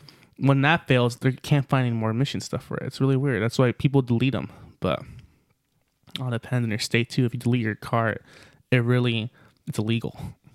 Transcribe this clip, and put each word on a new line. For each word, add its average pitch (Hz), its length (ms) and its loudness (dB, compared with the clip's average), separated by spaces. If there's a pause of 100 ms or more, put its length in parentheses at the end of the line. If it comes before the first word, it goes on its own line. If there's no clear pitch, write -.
(380)
when 135 240 4
that 156 260 2
fails, 120 300 2
they 131 160 0
can't 139 340 0
find 131 200 2
any 117 80 0
more 110 160 0
emission 123 280 -2
stuff - 240 -8
for - 140 -8
it. - 60 -6
It's - 180 -6
really 135 160 2
weird. 127 240 0
That's 113 160 0
why 123 140 6
people 139 300 0
delete 120 340 0
'em. 80 140 -6 (300)
But - 240 -2 (1120)
it - 60 -8
all 127 80 -4
depends 120 360 -2
on 113 40 -2
your 107 100 -2
state, - 300 0
too. 127 160 0
If 117 80 -2
you 123 60 -8
delete 120 220 0
your 110 140 -2
car, 113 420 -2 (540)
it 127 60 4
really, 120 540 0 (360)
it's - 120 -6
illegal. - 560 -4 (200)